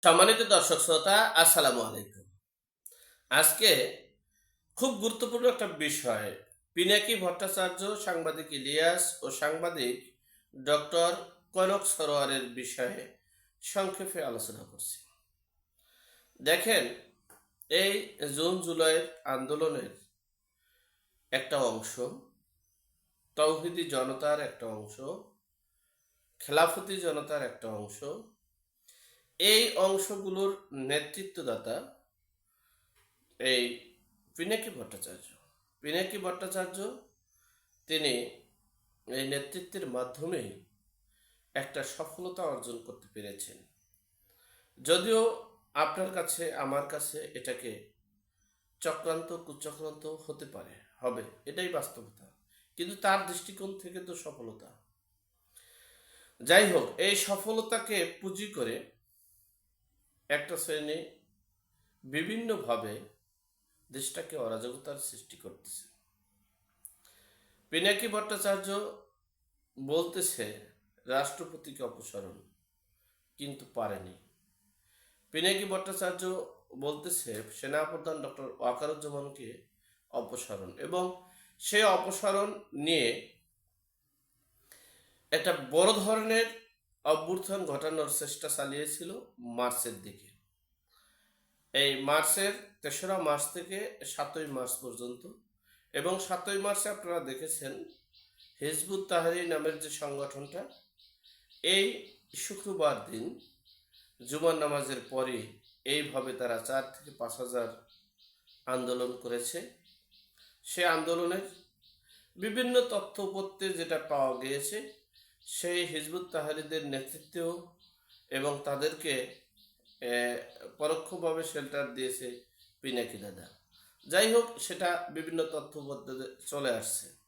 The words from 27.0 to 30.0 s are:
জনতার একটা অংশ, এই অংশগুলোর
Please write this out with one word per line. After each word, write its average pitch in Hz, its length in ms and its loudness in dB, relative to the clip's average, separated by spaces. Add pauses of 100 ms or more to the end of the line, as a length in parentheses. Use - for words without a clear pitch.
জনতার 151 440 -2
একটা - 180 -10 (120)
অংশ, 104 200 -10 (1400)
এই 214 240 10 (220)
অংশগুলোর 196 680 2 (380)